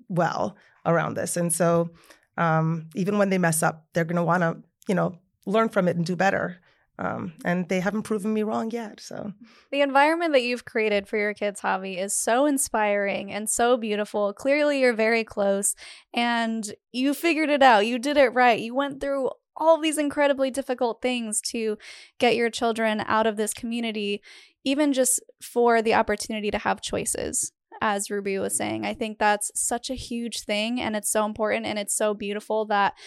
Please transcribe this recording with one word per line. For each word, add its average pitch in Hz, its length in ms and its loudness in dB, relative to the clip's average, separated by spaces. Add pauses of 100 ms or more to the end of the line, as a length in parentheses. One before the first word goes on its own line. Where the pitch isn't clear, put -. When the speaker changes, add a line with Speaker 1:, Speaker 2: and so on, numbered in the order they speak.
Speaker 1:
well 170 480 0 (300)
around 156 300 0
this. - 200 -4
And 175 160 -2
so, 170 380 2 (480)
um, 160 580 0
even 202 220 -2
when 202 120 4
they 190 100 2
mess 165 240 2
up, - 300 -2
they're 165 120 0
gonna 170 180 0
wanna, 165 320 2 (320)
you 202 80 0
know, 170 220 0 (300)
learn 202 220 2
from 180 180 0
it 170 100 0
and 170 80 0
do 180 100 -2
better. 180 440 0 (380)
Um, 117 340 -6 (140)
and 175 240 0
they 190 100 0
haven't 208 240 -2
proven 214 300 -2
me 214 100 0
wrong 226 280 -4
yet, 233 280 -10
so. - 320 -12 (400)
Speaker 2:
The 277 80 -2
environment 294 540 4
that 262 80 6
you've 240 240 -2
created 208 420 0
for - 100 -4
your 208 160 0
kids, 208 280 -6
Javi, 190 360 -2
is 196 160 -4
so 247 320 2
inspiring 202 840 0
and 208 180 -6
so 240 280 2
beautiful. 208 560 -2
Clearly, 285 480 2
you're 247 120 4
very 226 300 2
close, 196 520 0 (380)
and 226 600 -2 (180)
you 262 220 2
figured 311 360 0
it 285 140 4
out. 220 240 8
You 240 120 -2
did 277 180 0
it 254 160 6
right. 240 260 4
You 226 160 -6
went 269 240 -2
through 277 300 -2 (260)
all 320 240 6
these 311 180 -2
incredibly 285 540 0
difficult 247 500 -4
things 233 380 -4 (120)
to 220 260 -4 (400)
get 240 180 4
your 233 140 2
children 226 580 0
out 220 180 2
of 214 120 0
this 214 160 -2
community, 220 680 -6 (440)
even 285 260 2
just 254 300 2 (200)
for 233 400 2
the 214 120 2
opportunity 208 580 -2
to 202 60 0
have 202 240 -2
choices. - 720 -4 (280)
As 202 300 -2
Ruby 196 280 -4
was 196 180 -4
saying, 220 280 -4
I 208 80 -4
think 214 260 -8
that's 208 360 0
such - 340 -4
a 269 40 -6
huge 233 480 -8
thing, 220 400 -2
and 214 160 -4
it's 208 120 -6
so 214 160 0
important, 214 400 -2
and 208 140 -4
it's 202 160 -4
so 214 180 0
beautiful 208 520 -4
that 202 280 2 (140)